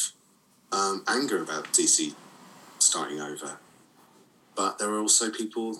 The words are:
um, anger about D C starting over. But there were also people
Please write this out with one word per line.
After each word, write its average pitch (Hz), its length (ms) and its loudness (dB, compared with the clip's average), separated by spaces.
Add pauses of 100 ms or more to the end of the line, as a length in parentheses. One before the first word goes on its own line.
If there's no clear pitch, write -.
(720)
um, 98 360 0
anger 110 340 0
about 78 300 -6
D 82 140 4
C 76 280 2 (640)
starting 76 420 0
over. 76 380 -10 (960)
But 98 240 -2
there 104 120 0
were 107 100 0
also 107 300 4
people 110 500 -4